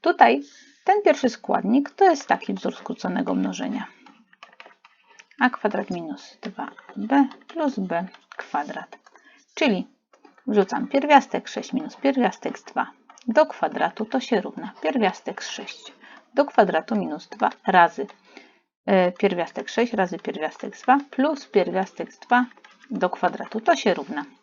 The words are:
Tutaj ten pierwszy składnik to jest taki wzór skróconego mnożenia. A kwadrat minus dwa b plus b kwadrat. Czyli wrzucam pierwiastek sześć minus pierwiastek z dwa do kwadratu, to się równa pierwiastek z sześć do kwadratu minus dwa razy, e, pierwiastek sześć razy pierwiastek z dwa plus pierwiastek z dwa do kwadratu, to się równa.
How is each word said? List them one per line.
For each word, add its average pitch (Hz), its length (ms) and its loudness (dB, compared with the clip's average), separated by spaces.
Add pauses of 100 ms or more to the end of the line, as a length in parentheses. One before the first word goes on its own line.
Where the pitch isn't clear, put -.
Tutaj 285 420 4 (420)
ten 415 180 4
pierwszy 294 260 4
składnik 226 600 0
to 381 200 4
jest 294 180 -2
taki - 260 0
wzór - 220 -6
skróconego - 580 -4
mnożenia. - 520 -4 (1500)
A 254 100 4
kwadrat 214 400 -4
minus - 520 -10
dwa - 260 -12 (280)
b 247 320 2 (200)
plus 302 300 -4
b 185 280 -4 (300)
kwadrat. - 600 -10 (560)
Czyli 214 320 0 (600)
wrzucam 220 420 0
pierwiastek 277 600 2
sześć - 240 -10
minus - 240 -6
pierwiastek - 600 -2
z - 60 -20
dwa - 220 -4 (420)
do 302 180 4
kwadratu, 170 580 -4
to 254 160 -4
się 220 200 -2
równa 170 320 -12 (100)
pierwiastek 247 640 -2
z - 60 -12
sześć - 420 -14 (420)
do 285 100 2
kwadratu 202 520 2
minus 160 320 -6
dwa 202 220 -2 (160)
razy, 180 400 4 (800)
e, 185 260 4
pierwiastek 180 560 -2
sześć 240 240 -2
razy 180 260 2
pierwiastek - 580 -8
z - 60 -20
dwa 262 160 4 (120)
plus 285 360 -2
pierwiastek 185 680 -2
z - 60 -20
dwa 247 260 2 (460)
do 185 200 0
kwadratu, - 500 -4
to 320 160 2
się 190 180 0
równa. 147 300 -8 (180)